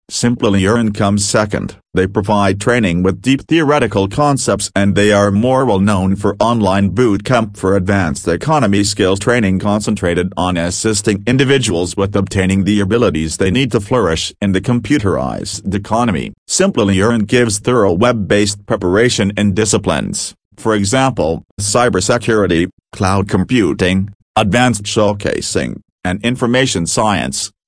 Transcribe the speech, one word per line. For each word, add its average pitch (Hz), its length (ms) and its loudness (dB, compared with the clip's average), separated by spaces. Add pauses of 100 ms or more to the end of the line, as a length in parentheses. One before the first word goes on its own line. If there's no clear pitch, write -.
Simply 110 580 0
Learn 113 240 2
comes 104 360 0
second. 104 500 -2 (160)
They 92 120 2
provide 101 560 0
training 104 420 0
with 92 180 -2
deep 135 260 0
theoretical 135 600 2
concepts, 127 680 0
and 101 180 2
they 104 180 4
are 101 200 4
more 127 340 2
well 104 140 2
known 95 360 2
for 101 240 -2
online 101 500 2
boot 104 360 0
camp 110 320 0
for 95 180 0
advanced 95 520 -2
economy 101 560 0
skills 98 360 0
training 104 400 0
concentrated 98 800 -2
on 90 180 -2
assisting 101 680 -2
individuals 127 720 0
with 98 180 0
obtaining 95 480 0
the 104 160 2
abilities 92 580 0
they 95 140 0
need 127 200 0
to 117 100 0
flourish 98 600 -2
in 98 100 0
the 95 100 0
computerized 98 1120 -2
economy. 101 580 -2 (160)
Simply 107 540 2
Learn 113 200 2
gives 110 380 0
thorough 110 340 2
web-based 104 720 0
preparation 101 680 0
in 104 180 0
disciplines, 95 840 -2 (220)
for 110 180 -2
example, 101 680 0 (160)
cybersecurity, 101 1120 0 (240)
cloud 95 340 0
computing, 95 840 0 (220)
advanced 110 480 2
showcasing, 101 960 -2 (240)
and 92 180 -4
information 123 600 0
science, 92 680 -2 (160)